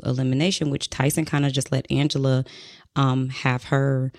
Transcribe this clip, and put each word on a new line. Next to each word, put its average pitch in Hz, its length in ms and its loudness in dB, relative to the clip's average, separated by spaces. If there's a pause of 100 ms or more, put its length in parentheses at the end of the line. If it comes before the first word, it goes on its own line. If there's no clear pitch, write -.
elimination, 135 640 0
which 139 200 -4
Tyson 151 360 0
kinda 143 260 0
just 135 180 -2
let 131 220 -2
Angela, 135 540 2 (500)
um, 131 320 2
have 127 380 -2
her 135 540 2